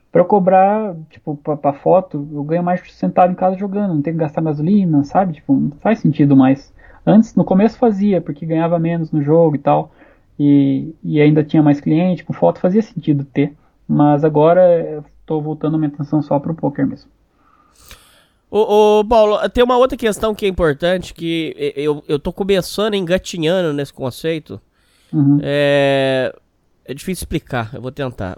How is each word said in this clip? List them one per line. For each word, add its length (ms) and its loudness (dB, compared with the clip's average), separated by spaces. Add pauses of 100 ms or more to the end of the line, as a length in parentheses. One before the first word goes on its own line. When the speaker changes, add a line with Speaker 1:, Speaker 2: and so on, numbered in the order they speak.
(120)
Speaker 1:
pra 80 4
eu 60 2
cobrar, 680 2 (140)
tipo, 280 -12
pra, 200 -6
pra 160 -2
foto, 640 -2
eu 100 -8
ganho 180 -4
mais 200 -2 (100)
sentado 400 0
em 20 -6
casa 220 -2
jogando, 380 -4
não 80 0
tenho 140 -4
que 40 -4
gastar 220 -4
gasolina, 600 0
sabe? 280 0
Tipo, 220 -4
não 160 0 (100)
faz 200 0
sentido 360 2
mais. 340 2 (360)
Antes, 280 4
no 100 2
começo 340 2
fazia, 420 2
porque 240 -10
ganhava 340 0
menos 320 -4
no 120 0
jogo 340 4
e 20 -8
tal, 320 0 (480)
e, 640 2
e 160 -2
ainda 240 4
tinha 200 2
mais 180 2
cliente, 420 0
com 120 -10
foto 260 0
fazia 220 0
sentido 420 -4
ter, 300 -4 (340)
mas 340 2
agora 380 4 (220)
eu 220 -10 (200)
tô 160 -4
voltando 360 -4
a 20 -2
minha 100 -2
atenção 320 -4
só 180 -2
pro 160 -6
poker 320 -4
mesmo. 240 -12 (1400)
Speaker 2:
Ô, 500 2
ô, 40 -2
Paulo, 440 2
tem 160 0
uma 140 2
outra 180 2
questão 380 -4
que 100 -6
é 60 0
importante, 640 -2
que 420 -8
e-, 180 -4
eu, 320 -4
eu 120 -2
tô 160 -8
começando, 580 -2
engatinhando 800 -2
nesse 220 -8
conceito. 680 -8 (500)
Speaker 1:
Uhum. 320 2
Speaker 2:
É, 920 0 (480)
é 80 -14
difícil 300 -10
explicar, 500 -8
eu 80 -14
vou 100 -12
tentar. 480 -10